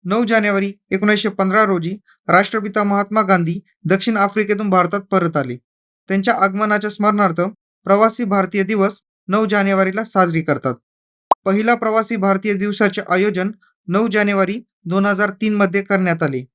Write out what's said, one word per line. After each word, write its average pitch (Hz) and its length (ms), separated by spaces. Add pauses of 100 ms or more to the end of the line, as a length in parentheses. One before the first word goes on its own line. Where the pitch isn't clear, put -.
नऊ 214 200
जानेवारी 202 480 (180)
एकोणीसशे 208 380
पंधरा 190 360
रोजी 185 340 (300)
राष्ट्रपिता 202 540
महात्मा 202 400
गांधी 185 380 (240)
दक्षिण 190 320
आफ्रिकेतून 202 540
भारतात 185 300
परत 175 360
आले. 127 200 (520)
त्यांच्या 196 260
आगमनाच्या 208 560
स्मरणार्थ 202 500 (440)
प्रवासी 220 400
भारतीय 196 380
दिवस 196 400 (260)
नऊ 214 180
जानेवारीला 196 580
साजरी 175 380
करतात. 143 320 (680)
पहिला 220 300
प्रवासी 220 420
भारतीय 196 380
दिवसाचे 196 540
आयोजन 185 420 (380)
नऊ 208 200
जानेवारी 202 540 (220)
दोन 190 220
हजार 202 240
तीन 214 240
मध्ये 196 280
करण्यात 185 400
आले. 135 220 (100)